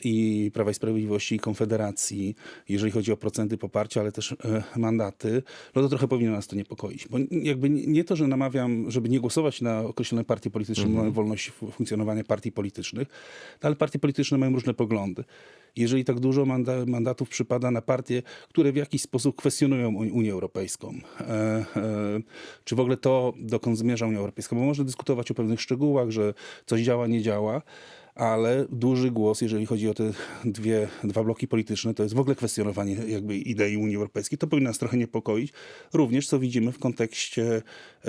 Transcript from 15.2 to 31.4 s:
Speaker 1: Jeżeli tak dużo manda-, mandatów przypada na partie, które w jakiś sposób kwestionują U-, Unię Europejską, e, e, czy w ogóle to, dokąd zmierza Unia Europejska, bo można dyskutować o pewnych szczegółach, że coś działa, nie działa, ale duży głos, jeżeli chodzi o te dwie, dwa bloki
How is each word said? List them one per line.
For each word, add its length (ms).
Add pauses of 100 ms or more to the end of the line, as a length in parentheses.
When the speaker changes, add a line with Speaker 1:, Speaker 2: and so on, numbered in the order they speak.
Speaker 1:
Jeżeli 300
tak 140
dużo 260
manda-, 400
mandatów 440
przypada 420
na 100
partie, 400 (280)
które 220
w 40
jakiś 260
sposób 340
kwestionują 600
U-, 220
Unię 160
Europejską, 600 (260)
e, 60
e, 400 (1000)
czy 120
w 40
ogóle 180
to, 420
dokąd 380
zmierza 300
Unia 120
Europejska, 360
bo 60
można 220
dyskutować 480
o 20
pewnych 280
szczegółach, 500
że 220 (320)
coś 160
działa, 260
nie 140
działa, 400 (540)
ale 540
duży 420
głos, 300
jeżeli 240
chodzi 240
o 40
te 180 (340)
dwie, 420 (160)
dwa 200
bloki 240